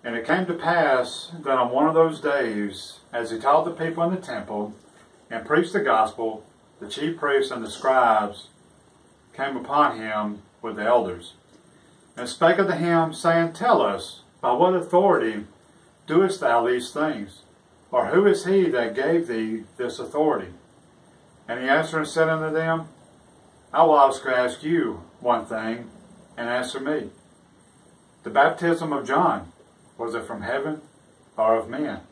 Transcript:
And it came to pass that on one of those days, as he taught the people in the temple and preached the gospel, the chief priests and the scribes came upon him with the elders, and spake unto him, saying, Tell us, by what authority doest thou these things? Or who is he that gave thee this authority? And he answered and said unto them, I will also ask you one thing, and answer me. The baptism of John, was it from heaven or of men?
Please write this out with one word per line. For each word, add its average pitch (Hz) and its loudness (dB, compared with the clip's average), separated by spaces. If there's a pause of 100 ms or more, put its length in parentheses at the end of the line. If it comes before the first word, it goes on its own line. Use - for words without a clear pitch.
And 117 -6
it 113 -6
came 180 2
to 175 -4
pass 151 0 (100)
that 135 2
on 123 0
one 139 4
of 160 2
those 160 4
days, 110 -4 (120)
as 117 -6
he 113 -6
taught 151 4
the 165 -4
people 165 -4
in 175 0
the 185 -4
temple 104 -8 (580)
and 113 -8
preached 170 0
the 202 0
gospel, 113 0 (340)
the 104 -14
chief 160 -6
priests 135 0
and 117 -8
the 107 -8
scribes 120 2 (840)
came 135 -4
upon 139 2
him 107 -4 (220)
with 107 -8
the 104 -4
elders, 98 2 (840)
and 123 -8
spake 170 2
unto 180 2
him, 165 0
saying, 165 0
Tell 233 2
us, - -6 (180)
by 120 0
what 180 4
authority 160 2 (600)
doest 180 2
thou 117 2
these 123 -2
things? 147 -6 (480)
Or 123 0
who 190 4
is - 2
he 190 4
that 120 -2
gave 165 0
thee 110 -4 (140)
this 123 -4
authority? 147 -2 (960)
And 120 -8
he 131 -4
answered 160 0
and 151 -4
said 160 2
unto 156 -2
them, 160 -2 (840)
I 156 4
will 151 6
also 135 4
ask 123 0
you 151 -2 (160)
one 117 0
thing, 113 -6 (480)
and 117 -6
answer 127 -4
me. 143 -4 (1160)
The 113 -8
baptism 160 2
of 127 -4
John, 135 0 (440)
was 117 -6
it 117 -6
from 110 -10
heaven 139 -4 (520)
or 110 2
of 113 -2
men? 127 -6 (120)